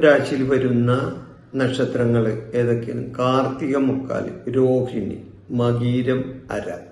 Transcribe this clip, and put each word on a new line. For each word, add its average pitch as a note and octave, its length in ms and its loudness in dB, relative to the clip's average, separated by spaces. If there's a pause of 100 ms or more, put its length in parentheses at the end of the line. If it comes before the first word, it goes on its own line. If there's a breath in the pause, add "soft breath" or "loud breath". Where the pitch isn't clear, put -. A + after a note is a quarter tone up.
രാശിയിൽ C3+ 360 4 (100)
വരുന്ന B2 380 2 (720)
നക്ഷത്രങ്ങൾ A#2 640 2 (360)
ഏതൊക്കെയാണ്? A#2+ 440 -2 (140)
കാർത്തിക C3 560 0 (140)
മുക്കാൽ, - 380 -2 (300)
രോഹിണി, B2+ 640 0 (420)
മകീരം B2 600 0 (340)
അര G2+ 120 -6 (240)